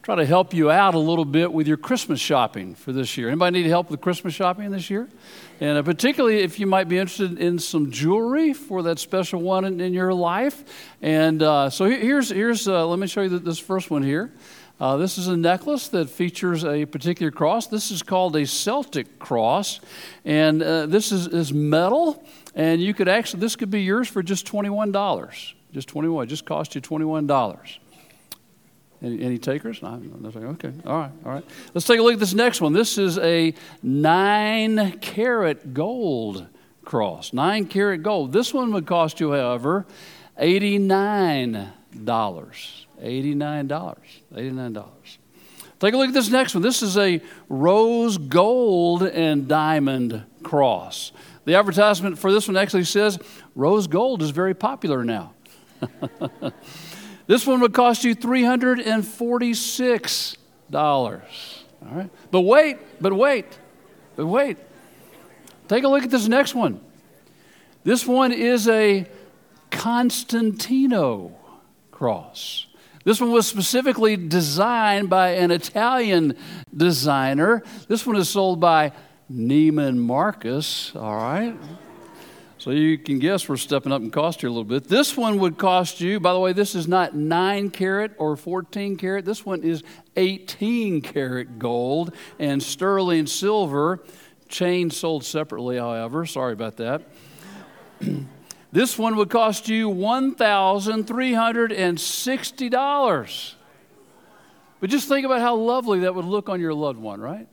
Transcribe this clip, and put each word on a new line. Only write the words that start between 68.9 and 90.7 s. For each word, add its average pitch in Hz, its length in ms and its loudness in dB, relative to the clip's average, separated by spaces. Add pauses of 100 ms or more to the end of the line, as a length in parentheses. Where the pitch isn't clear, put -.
Constantino 226 1600 0 (560)
cross. - 760 -6 (380)
This 214 160 4
one 240 100 2
was 233 160 6
specifically 220 720 2
designed 190 920 0
by 185 200 4
an 180 200 2
Italian 196 840 2 (380)
designer. 147 880 2 (260)
This 220 180 -2
one 226 100 0
is 180 120 2
sold 185 320 0
by 160 320 4 (400)
Neiman 139 640 2
Marcus, 131 960 -2
all 107 220 -6
right? 170 400 -4 (1000)
So - 120 -8
you 156 260 4
can 143 220 -4
guess 175 300 0
we're 139 80 -2
stepping 135 360 -2
up 139 80 -2
in 110 100 -8
cost 160 300 -2
here 131 80 -4
a 120 40 -4
little 117 120 -4
bit. 127 200 -2
This 262 320 2
one 220 240 0
would 175 180 0
cost 180 420 0
you, 190 200 -2
by 180 120 2
the 185 80 0
way, 185 120 0
this 202 220 -2
is 165 140 -4
not 180 260 2
nine 180 560 0
carat 196 460 -2
or 156 200 -2
fourteen 185 600 -6
carat. 190 280 -4
This 208 200 -6
one 185 180 -6
is 160 200 -2 (340)
eighteen 190 840 -2